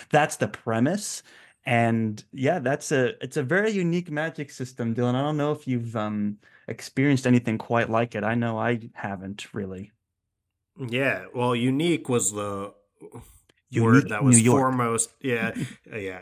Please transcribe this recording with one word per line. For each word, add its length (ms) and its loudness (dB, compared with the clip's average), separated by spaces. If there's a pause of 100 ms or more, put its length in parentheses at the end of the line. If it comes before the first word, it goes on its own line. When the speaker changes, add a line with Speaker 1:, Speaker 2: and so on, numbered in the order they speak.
(120)
Speaker 1:
that's 260 4
the 100 0
premise. 760 -2 (420)
And 640 2
yeah, 280 0
that's 320 -2
a, 320 2
it's 140 -8
a 60 0
very 260 2
unique 400 0
magic 400 -6
system, 460 -6
Dylan. 180 2
I 80 2
don't 160 0
know 140 0
if 160 -6
you've, 280 -4
um, 420 -2 (300)
experienced 600 0
anything 300 4
quite 320 0
like 260 0
it. 80 -4
I 120 0
know 220 -2
I 360 -2
haven't 600 -10
really. 380 -8 (880)
Speaker 2:
Yeah, 460 -2 (100)
well, 200 2
unique 540 0
was 220 0
the 420 -6 (960)
Speaker 1:
Unique 140 2
Speaker 2:
word 240 8
that 140 -2
was 140 8
Speaker 1:
New 60 6
York. 180 6
Speaker 2:
foremost. 500 0 (100)
Yeah, 300 -2 (200)
Speaker 1:
<laughs> 220 -20
Speaker 2:
uh, 40 -8
yeah, 240 -10